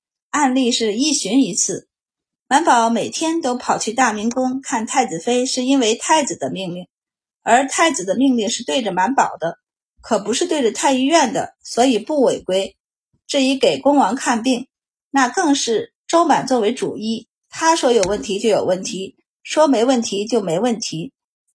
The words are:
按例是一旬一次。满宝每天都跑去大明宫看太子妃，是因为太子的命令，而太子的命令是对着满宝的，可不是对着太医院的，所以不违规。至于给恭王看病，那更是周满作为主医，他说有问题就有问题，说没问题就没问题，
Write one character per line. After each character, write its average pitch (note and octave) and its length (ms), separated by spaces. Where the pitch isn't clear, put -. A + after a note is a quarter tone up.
按 C4+ 240
例 B3+ 180
是 A3 240
一 C#4 180
旬 A#3+ 280
一 F#3+ 140
次。 - 320
满 C#4+ 160
宝 A#3+ 280
每 A3 180
天 D#4+ 320
都 B3 140
跑 G3+ 240
去 G#3+ 140
大 A#3+ 200
明 G#3+ 160
宫 B3+ 320
看 A3+ 240
太 B3+ 220
子 E3 120
妃， B3 260
是 C4 180
因 C4+ 160
为 A3+ 160
太 D#4 280
子 E3+ 140
的 C3+ 140
命 F3+ 240
令， F3+ 120
而 B3+ 260
太 E4 240
子 A3 120
的 F#3 120
命 B3+ 220
令 G#3 120
是 - 140
对 C#4+ 200
着 G3+ 80
满 F#3 240
宝 A#3 240
的， E3 180
可 G#3+ 180
不 G3+ 140
是 D4+ 120
对 D#4 160
着 A3+ 100
太 C#4 200
医 C4 120
院 C#4 300
的， - 300
所 - 220
以 B3+ 120
不 C#4+ 240
违 E3+ 180
规。 F#3+ 380
至 C#4+ 180
于 C4+ 120
给 F#3 240
恭 C#4+ 160
王 A3 180
看 B3 300
病， C4 240
那 C4+ 180
更 C#4+ 280
是 - 400
周 E4+ 180
满 C4+ 220
作 B3+ 140
为 G#3+ 120
主 - 280
医， A3 280
他 E4 260
说 C#4+ 160
有 A3+ 120
问 G3 180
题 G3 160
就 A3 100
有 E3 160
问 F3+ 200
题， F#3+ 340
说 D#4 260
没 A#3+ 160
问 B3+ 200
题 G3+ 240
就 A#3+ 120
没 F3 200
问 A3+ 200
题， E3 340